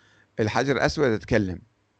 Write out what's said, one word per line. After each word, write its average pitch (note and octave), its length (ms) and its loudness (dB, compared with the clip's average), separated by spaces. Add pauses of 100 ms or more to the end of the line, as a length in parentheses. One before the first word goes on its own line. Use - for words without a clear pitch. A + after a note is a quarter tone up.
(400)
الحجر A#2+ 360 0
الأسود D3 340 0
اتكلم. G2+ 480 -2 (420)